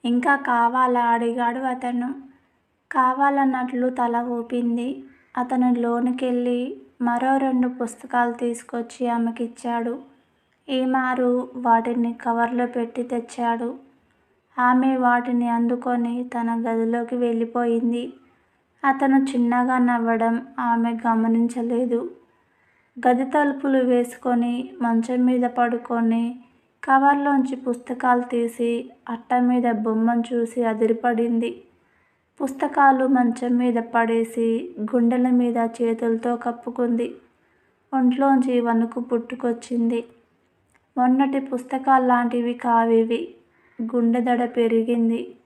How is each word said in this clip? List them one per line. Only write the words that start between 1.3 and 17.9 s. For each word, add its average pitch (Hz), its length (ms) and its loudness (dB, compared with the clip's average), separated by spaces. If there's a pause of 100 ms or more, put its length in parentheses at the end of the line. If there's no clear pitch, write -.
అతను. 254 560 -4 (800)
కావాలన్నట్లు 262 960 0
తల 240 400 -2
ఊపింది. 240 760 -4 (320)
అతను 247 420 2
లోనికెళ్ళి 247 960 -2 (260)
మరో 240 340 0
రెండు 254 320 0
పుస్తకాలు 240 640 -4
తీసుకొచ్చి 240 760 -6
ఆమెకిచ్చాడు. 233 920 -4 (680)
ఈ 262 160 0
మారు 254 720 0
వాటిని 233 560 0
కవర్లో 240 540 -2
పెట్టి 233 360 -6
తెచ్చాడు. 240 920 -6 (640)
ఆమె 254 380 4
వాటిని 247 520 2
అందుకొని 240 760 -2
తన 233 440 -4
గదిలోకి 233 480 -2
వెళ్ళిపోయింది. 240 960 0 (720)